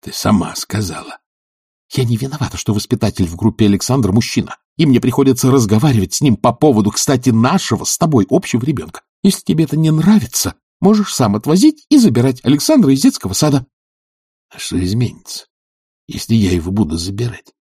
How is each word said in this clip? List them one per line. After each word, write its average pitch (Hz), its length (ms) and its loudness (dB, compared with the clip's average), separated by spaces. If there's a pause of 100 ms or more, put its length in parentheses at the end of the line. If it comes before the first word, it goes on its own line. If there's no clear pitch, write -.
«Ты - 120 -16
сама 90 420 -2
сказала». - 640 -8 (720)
«Я 127 120 -2
не 117 140 0
виновата, 135 400 -6
что - 160 -4
воспитатель 98 540 -2
в 82 80 -8
группе 107 300 0
Александр — 104 460 0
мужчина, - 460 -2 (200)
и 165 80 2
мне 127 140 4
приходится 131 520 2
разговаривать 110 640 2
с - 80 -4
ним 131 160 2
по 120 160 0
поводу, 110 380 2
кстати, 131 380 -2
нашего 120 540 0
с - 140 -6
тобой 143 320 2
общего - 360 -2
ребёнка. - 360 -6 (220)
Если 196 180 2
тебе 160 240 0
это 151 120 -4
не 160 140 2
нравится, 165 640 0 (240)
можешь 208 340 2
сам 104 220 0
отвозить 185 540 2
и 302 80 6
забирать 131 460 2
Александра 147 480 2
из 135 100 2
детского - 320 0
сада». 139 320 0 (840)
«А - 100 -20
что 90 240 -6
изменится, 104 640 -6 (600)
если - 280 -4
я 101 160 2
его 87 200 -4
буду 92 260 -2
забирать? 98 640 -10